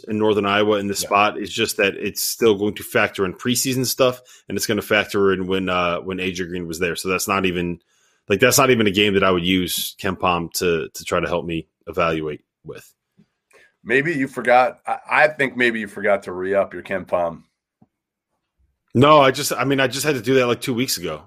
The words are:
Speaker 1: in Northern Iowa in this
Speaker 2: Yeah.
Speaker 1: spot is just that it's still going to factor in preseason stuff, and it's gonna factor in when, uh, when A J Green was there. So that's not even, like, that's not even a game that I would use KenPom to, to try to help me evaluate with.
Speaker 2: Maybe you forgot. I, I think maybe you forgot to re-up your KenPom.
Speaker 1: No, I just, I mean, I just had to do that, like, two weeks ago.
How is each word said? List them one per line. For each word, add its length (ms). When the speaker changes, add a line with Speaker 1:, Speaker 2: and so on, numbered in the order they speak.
Speaker 1:
in 100
Northern 260
Iowa 320
in 120
this 140
Speaker 2:
Yeah. 60
Speaker 1:
spot 320
is 100
just 280
that 160
it's 280
still 360
going 160
to 80
factor 420
in 80
preseason 540
stuff, 340
and 120
it's 80
gonna 160
factor 500
in 140
when, 240
uh, 300
when 200
A 100
J 140
Green 220
was 140
there. 160
So 120
that's 200
not 180
even, 340
like, 120
that's 180
not 120
even 160
a 40
game 240
that 100
I 60
would 160
use 520
KenPom 560
to, 360
to 140
try 160
to 80
help 180
me 200
evaluate 580
with. 300
Speaker 2:
Maybe 300
you 160
forgot. 580
I, 120
I 180
think 280
maybe 240
you 60
forgot 380
to 80
re-up 420
your 80
KenPom. 600
Speaker 1:
No, 260
I 100
just, 220
I 120
mean, 160
I 60
just 180
had 120
to 40
do 140
that, 120
like, 140
two 140
weeks 240
ago. 280